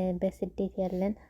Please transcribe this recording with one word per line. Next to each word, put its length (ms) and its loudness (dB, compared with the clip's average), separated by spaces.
በስደት 420 -2
ያለን 380 0